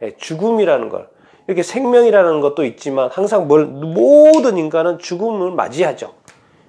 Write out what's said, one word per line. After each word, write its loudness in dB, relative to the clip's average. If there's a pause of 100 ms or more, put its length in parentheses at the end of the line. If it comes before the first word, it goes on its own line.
예, -12
죽음이라는 -2
걸. -10 (380)
이렇게 -4
생명이라는 2
것도 -2
있지만 -6
항상 -2
뭘, 2
모든 4
인간은 -2
죽음을 -6
맞이하죠. -6 (540)